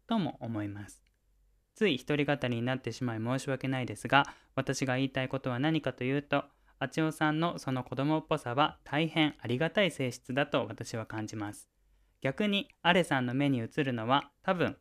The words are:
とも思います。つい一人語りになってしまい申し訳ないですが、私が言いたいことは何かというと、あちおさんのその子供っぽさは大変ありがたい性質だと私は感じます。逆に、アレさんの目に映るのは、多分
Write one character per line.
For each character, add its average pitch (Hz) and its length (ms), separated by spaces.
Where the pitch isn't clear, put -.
と 233 100
も 175 220
思 113 240
い 101 60
ま 101 180
す。 - 160
つ 214 160
い 135 80
一 - 180
人 147 100
語 143 220
り 120 80
に 113 60
な 127 160
っ - 20
て 117 140
し - 100
ま 120 100
い 110 60
申 120 200
し 135 100
訳 131 180
な 131 140
い 123 40
で 107 120
す - 100
が、 139 160
私 135 300
が 127 100
言 135 120
い - 20
た 135 120
い 127 60
こ 131 140
と - 80
は 120 100
何 156 220
か 135 100
と - 140
い 135 120
う 143 40
と、 143 240
あ 139 80
ち 160 140
お 160 100
さ 156 180
ん 151 120
の 170 180
そ 135 140
の 127 100
子 - 140
供 151 220
っ 156 60
ぽ 160 120
さ 120 180
は 147 300
大 156 240
変 151 300
あ - 80
り 120 100
が 160 140
た 214 120
い 175 80
性 127 220
質 - 200
だ 139 140
と 127 180
私 113 300
は 110 100
感 107 220
じ - 80
ま 104 160
す。 - 160
逆 135 260
に、 202 220
ア 175 120
レ 185 100
さ 143 160
ん 127 60
の 123 80
目 139 160
に 131 100
映 113 240
る 135 80
の 113 160
は、 139 240
多 190 100
分 156 280